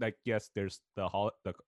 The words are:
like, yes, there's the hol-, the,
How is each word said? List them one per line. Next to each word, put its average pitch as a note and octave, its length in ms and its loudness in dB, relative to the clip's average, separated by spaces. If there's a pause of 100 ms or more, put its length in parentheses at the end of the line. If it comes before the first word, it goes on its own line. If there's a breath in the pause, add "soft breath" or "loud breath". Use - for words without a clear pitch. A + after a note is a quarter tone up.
like, A2+ 240 0
yes, A2 300 0
there's G2 260 -2 (160)
the F#2+ 120 0
hol-, G2+ 220 2 (140)
the, F#2 100 -4 (120)